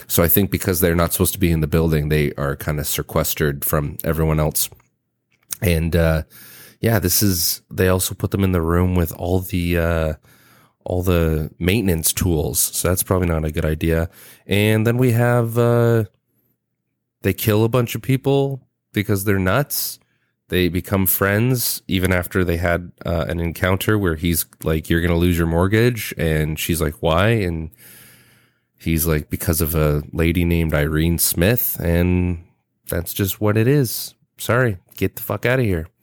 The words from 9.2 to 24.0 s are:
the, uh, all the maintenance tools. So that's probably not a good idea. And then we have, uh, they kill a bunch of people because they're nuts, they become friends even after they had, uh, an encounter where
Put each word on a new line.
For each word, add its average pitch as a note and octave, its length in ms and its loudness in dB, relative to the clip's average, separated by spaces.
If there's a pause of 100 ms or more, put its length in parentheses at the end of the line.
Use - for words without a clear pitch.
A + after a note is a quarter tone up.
the, F2 360 -2
uh, E2 360 0 (720)
all F2+ 200 -2
the E2 560 2
maintenance F2+ 520 0
tools. - 480 0
So - 280 -4
that's F2+ 160 0
probably F2+ 240 0
not D#2+ 180 0
a D#2 60 -2
good D#2+ 140 -2
idea. E2 440 0 (380)
And G#2+ 400 2
then A#2 100 2
we B2+ 140 2
have, A#2+ 480 2
uh, A#2 460 2 (1160)
they G2 120 2
kill G#2+ 300 2
a A2+ 60 2
bunch A#2+ 240 0
of A2+ 80 -6
people C3+ 640 -2 (260)
because G2+ 320 0
they're G2+ 120 2
nuts, G2 600 -2 (500)
they F2+ 180 2
become F#2 380 -2
friends A2 840 0
even F#2 240 0
after F2+ 320 0
they E2+ 140 0
had, F2 340 -2 (140)
uh, E2 220 -2
an E2+ 120 -4
encounter F#2 580 0
where F2+ 180 0